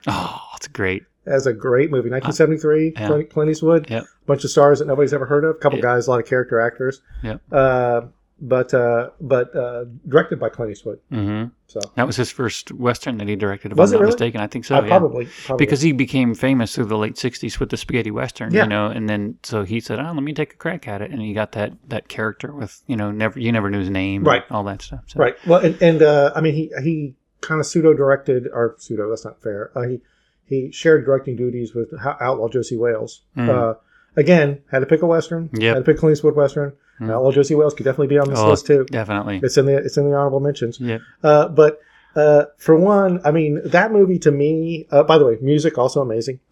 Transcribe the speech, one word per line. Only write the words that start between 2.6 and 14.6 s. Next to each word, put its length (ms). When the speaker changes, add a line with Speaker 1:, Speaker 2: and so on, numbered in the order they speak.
Speaker 1:
yeah. 120
Speaker 2:
Clint, 220
Clint 220
Eastwood. 380
Speaker 1:
Yep. 160
Speaker 2:
Bunch 200
of 40
stars 300
that 80
nobody's 260
ever 120
heard 180
of. 160
Couple 200
Speaker 1:
Yeah. 40
Speaker 2:
guys, 240
a 40
lot 100
of 40
character 360
actors. 400
Speaker 1:
Yep. 200
Speaker 2:
Uh, 500
but, 340
uh, 360
but, 360
uh, 300
directed 320
by 80
Clint 240
Eastwood. 280
Speaker 1:
Mm-hmm. 380
Speaker 2:
So. 140
Speaker 1:
That 100
was 100
his 160
first 400
Western 460
that 100
he 80
directed, 360
if 80
Speaker 2:
Was 120
Speaker 1:
I'm 40
Speaker 2:
it 20
Speaker 1:
not 60
Speaker 2:
really? 100
Speaker 1:
mistaken. 280
I 60
think 160